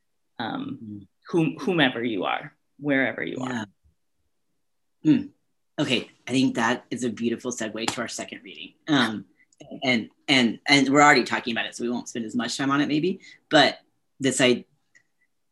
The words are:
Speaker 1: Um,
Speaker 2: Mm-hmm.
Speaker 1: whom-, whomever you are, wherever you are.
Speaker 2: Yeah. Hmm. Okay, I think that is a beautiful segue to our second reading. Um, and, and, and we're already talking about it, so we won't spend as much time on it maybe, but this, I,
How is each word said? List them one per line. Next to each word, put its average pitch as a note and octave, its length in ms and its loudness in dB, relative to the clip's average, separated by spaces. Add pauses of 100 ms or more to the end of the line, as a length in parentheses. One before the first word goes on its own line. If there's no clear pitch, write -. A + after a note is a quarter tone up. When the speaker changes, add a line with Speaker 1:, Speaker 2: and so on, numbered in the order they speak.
(400)
Speaker 1:
Um, B2+ 440 -8
Speaker 2:
Mm-hmm. G#2 200 -14 (240)
Speaker 1:
whom-, D#3+ 320 0
whomever C#3 440 0
you G#2+ 220 -2
are, - 300 -6 (240)
wherever C3+ 440 0
you - 180 -6
are. - 100 -6
Speaker 2:
Yeah. A2+ 140 -6 (1400)
Hmm. D3+ 220 4 (540)
Okay, C3+ 300 -2 (180)
I - 40 -6
think C3 240 2
that B2 340 0
is A#2+ 140 -6
a B2 60 -2
beautiful A#2 420 -4
segue A2 360 -6
to - 140 -6
our A2+ 60 -6
second - 360 -12
reading. E2+ 300 -18 (140)
Um, A#2 380 0 (580)
and, B2 260 0 (180)
and, B2 400 2
and C#3 220 4
we're C#3+ 140 6
already C#3+ 200 8
talking A2+ 280 -4
about G#2 140 -2
it, - 100 -12
so A#2+ 80 -8
we A#2+ 60 -4
won't A#2+ 200 -6
spend - 160 -8
as G#2+ 100 -10
much A#2 220 -4
time C#3 140 -2
on C#3+ 100 2
it C#3+ 60 2
maybe, D#3+ 320 0 (300)
but C#3 300 4 (400)
this, C3 220 0
I, B2 240 4 (880)